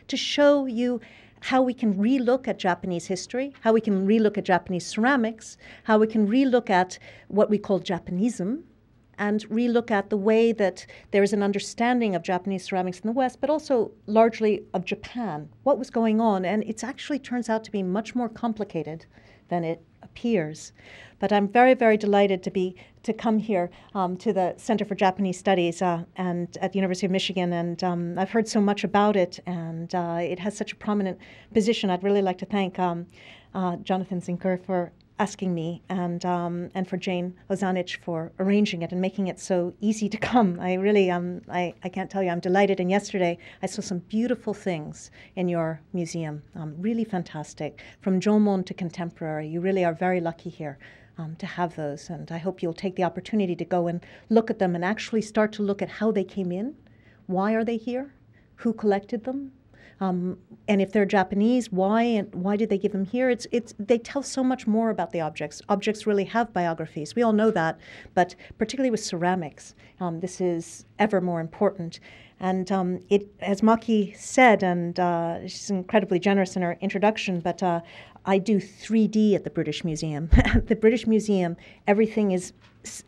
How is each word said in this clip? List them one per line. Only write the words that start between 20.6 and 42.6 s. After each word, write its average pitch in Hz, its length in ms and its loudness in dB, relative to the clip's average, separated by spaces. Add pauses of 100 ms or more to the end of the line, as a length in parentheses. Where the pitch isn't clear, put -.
But 196 120 0
I'm 202 160 4
very, 247 260 6
very 233 220 4
delighted 202 480 2
to 190 80 -6
be, 185 240 -2 (280)
to 226 100 -4
come 220 260 0
here, 185 300 0 (260)
um, 185 220 -2
to 208 160 -2
the 180 240 0
Center 208 260 -2
for 202 120 -4
Japanese 185 440 0
Studies, 175 420 2
uh, 175 220 0 (140)
and 175 420 -4
at 185 140 -4
the 202 40 -2
University 185 280 0
of 180 60 0
Michigan, 185 420 -2
and, 170 300 -4
um, 175 360 -2
I've 190 120 -2
heard 226 160 0
so 214 120 0
much 202 240 2
about 208 320 2
it, 180 300 0
and, 165 500 -8
uh, 170 260 -2
it 175 180 -4
has 202 180 -6
such - 160 -6
a - 20 -12
prominent 202 420 -2 (360)
position. 214 360 2
I'd 180 140 0
really 202 180 4
like 185 180 0
to 190 60 -8
thank, 190 320 -2
um, 175 280 -2 (480)
uh, 180 240 -2
Jonathan 185 420 -2
Zinker 180 460 -2
for 175 260 -2 (280)
asking 190 340 -2
me 170 360 -6
and, 175 360 -4
um, 175 480 -2
and 185 140 -4
for 185 100 -6
Jane 180 380 -4 (140)
Ozanich 185 480 -2
for 165 420 -6
arranging 196 420 2
it 165 100 -6
and 180 80 -4
making 190 280 -2
it 170 120 -6
so 180 400 0
easy 214 300 0
to 208 80 -6
come. 202 420 2
I 180 140 -2
really, 190 380 4
um, 175 360 -4
I, 175 360 -4
I 185 60 -6
can't 185 200 -6
tell 196 140 -2
you, 180 80 0
I'm 170 80 -2
delighted. 190 400 2